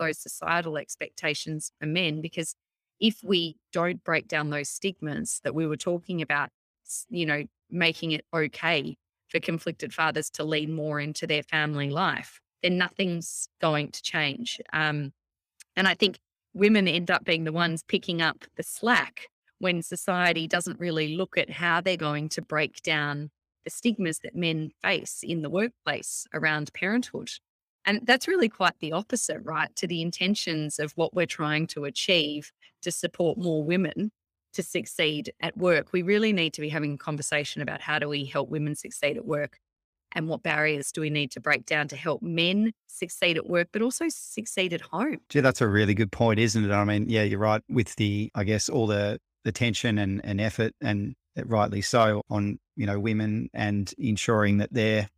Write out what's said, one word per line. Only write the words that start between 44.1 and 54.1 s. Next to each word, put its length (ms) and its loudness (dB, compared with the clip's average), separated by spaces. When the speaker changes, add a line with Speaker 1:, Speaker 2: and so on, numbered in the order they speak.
Speaker 1:
at 80 -4
home. 340 -2
Speaker 2:
Gee, 100 4
that's 220 4
a 60 6
really 260 6
good 180 2
point, 260 4
isn't 260 4
it? 60 2
I 140 4
mean, 240 2
yeah, 140 4
you're 160 2
right 300 2
with 280 0
the, 380 0
I 100 0
guess, 240 0
all 180 2
the, 320 0
the 80 0
tension 460 2
and, 240 0
and 160 -2
effort, 440 0
and 320 0
rightly 340 2
so, 480 4
on, 300 0
you 80 -2
know, 160 0
women 540 0
and 420 0
ensuring 600 4